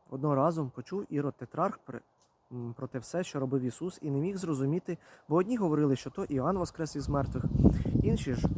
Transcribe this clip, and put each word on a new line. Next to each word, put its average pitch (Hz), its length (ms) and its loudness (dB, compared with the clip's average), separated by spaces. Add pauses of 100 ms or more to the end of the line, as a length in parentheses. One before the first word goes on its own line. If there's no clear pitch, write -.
Одного 139 260 0
разу 151 400 2
почув 185 340 -8
Ірод 143 280 -2
Тетрарх 170 400 -2
при-, 120 240 -12 (500)
м, 120 260 -8
про 127 100 -8
те 127 120 -8
все, 170 240 -4
що 151 160 -6
робив 131 220 0
Ісус, 160 400 -6
і 151 100 -4
не 139 80 0
міг 190 180 -2
зрозуміти, 165 600 -2 (320)
бо 147 60 2
одні 196 220 2
говорили, 151 380 4
що - 140 -8
то 190 140 -6
Іоанн 147 340 0
воскрес 160 380 -4
із 139 140 -4
мертвих, 139 340 0 (600)
інші - 300 2
ж, - 140 0 (100)